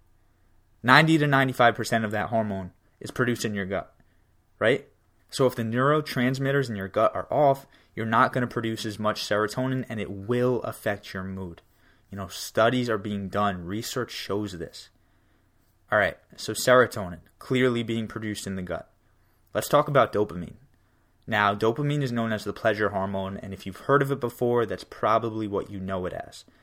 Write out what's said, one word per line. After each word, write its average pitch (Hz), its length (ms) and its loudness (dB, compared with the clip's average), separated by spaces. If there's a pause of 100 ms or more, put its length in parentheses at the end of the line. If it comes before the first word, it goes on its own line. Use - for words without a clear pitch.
(840)
Ninety 156 340 8
to 147 80 2
ninety-five 131 500 4
percent 113 280 0
of 104 80 -2
that 104 180 -2
hormone 101 420 -2 (280)
is - 120 -12
produced 120 340 0
in 107 100 -4
your 98 100 -4
gut, 92 300 -6 (640)
right? 113 280 2 (420)
So - 160 2
if 123 100 2
the 117 80 -4
neurotransmitters 135 1040 0
in 110 60 -6
your 98 140 -6
gut - 260 2
are 95 160 -6
off, 139 360 4 (280)
you're 110 100 -4
not 113 280 4
gonna 123 140 0
produce 113 380 -4
as 104 140 -6
much 107 240 -2
serotonin, 127 640 -2
and 110 120 -6
it 98 120 -6
will 120 520 0
affect - 500 -6
your 95 100 -6
mood. 95 380 -10 (500)
You 98 60 -12
know, 98 100 -8
studies 120 600 0
are 110 80 0
being 101 320 -6
done. 95 360 -2
Research 113 460 -6
shows 98 480 -6
this. - 300 -14 (1000)
All 107 60 4
right, 95 200 2 (180)
so - 180 -6
serotonin, 110 680 2 (180)
clearly 127 420 2
being 113 260 -4
produced 107 380 -6
in 98 120 -6
the 92 40 -6
gut. 87 300 -8 (640)
Let's - 160 -4
talk 147 180 4
about 135 240 4
dopamine. 95 440 -4 (720)
Now, 104 280 2
dopamine 143 480 0
is 131 80 -2
known 117 200 -2
as 107 120 -2
the 101 100 -4
pleasure 107 360 0
hormone, 98 480 -4
and 98 140 -10
if - 140 -12
you've 92 120 -10
heard 139 260 4
of 139 80 -2
it 135 80 -4
before, 120 480 0
that's 95 160 -6
probably 110 640 0
what 98 240 -4
you 101 80 -10
know 92 260 -4
it 87 80 -6
as. - 320 -12 (180)